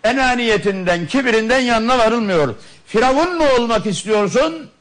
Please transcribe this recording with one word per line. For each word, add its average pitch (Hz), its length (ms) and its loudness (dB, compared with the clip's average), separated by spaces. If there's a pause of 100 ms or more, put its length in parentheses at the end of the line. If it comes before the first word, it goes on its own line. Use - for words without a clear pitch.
enaniyetinden, 208 1000 0
kibirinden 240 540 0
yanına 240 380 0
varılmıyor. 208 560 0 (320)
Firavun 269 500 0
mu 320 80 2 (140)
olmak 226 280 -2
istiyorsun 214 840 -2 (100)